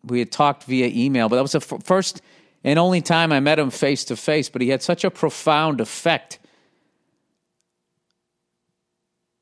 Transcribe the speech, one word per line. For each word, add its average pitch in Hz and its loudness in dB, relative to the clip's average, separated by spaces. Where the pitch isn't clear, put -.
We 123 -2
had 113 -4
talked 143 0
via 127 0
email, 120 0
but 117 2
that 131 2
was 135 -2
the 160 -2
f-, - -6
first - -2
and 147 2
only 180 2
time 165 2
I 135 2
met 151 2
him 139 0
face 139 -2
to 120 -6
face. 151 -2
But 127 -6
he 123 0
had 131 0
such - -2
a 185 0
profound 151 0
effect, - -4